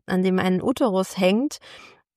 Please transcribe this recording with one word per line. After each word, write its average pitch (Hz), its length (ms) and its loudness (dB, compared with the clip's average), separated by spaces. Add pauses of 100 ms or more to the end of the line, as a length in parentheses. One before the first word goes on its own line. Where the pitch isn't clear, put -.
an 185 160 0
dem 185 160 2
ein 185 240 0
Uterus 214 560 -2
hängt. 202 400 0 (600)